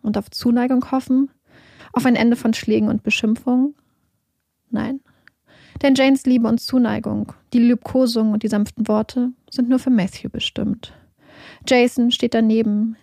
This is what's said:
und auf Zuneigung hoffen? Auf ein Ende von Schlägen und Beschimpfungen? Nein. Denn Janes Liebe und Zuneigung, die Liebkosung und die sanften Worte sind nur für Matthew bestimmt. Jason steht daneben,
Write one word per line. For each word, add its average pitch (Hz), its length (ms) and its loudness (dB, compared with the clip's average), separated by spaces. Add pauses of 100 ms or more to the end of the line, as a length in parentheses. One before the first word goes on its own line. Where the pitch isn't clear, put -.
und 208 160 -4
auf 202 120 -8
Zuneigung 247 640 0
hoffen? 262 400 -2 (640)
Auf 247 120 0
ein 247 100 4
Ende 233 200 2
von 226 180 -2
Schlägen 214 360 0
und 214 140 -2
Beschimpfungen? 247 720 0 (960)
Nein. 240 300 -6 (840)
Denn 277 140 4
Janes 269 300 2
Liebe 254 220 2
und 233 120 0
Zuneigung, 214 760 -2 (200)
die 247 60 4
Liebkosung 233 760 2
und 214 100 -2
die 214 60 0
sanften 208 380 -2
Worte 220 440 -2 (180)
sind 240 200 -2
nur 262 100 2
für 254 100 -4
Matthew 196 400 0
bestimmt. - 640 -6 (760)
Jason 247 440 2
steht - 220 -2
daneben, 220 680 0